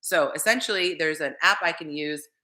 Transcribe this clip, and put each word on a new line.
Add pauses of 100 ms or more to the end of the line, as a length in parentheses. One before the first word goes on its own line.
So
essentially,
there's
an
app
I
can
use (180)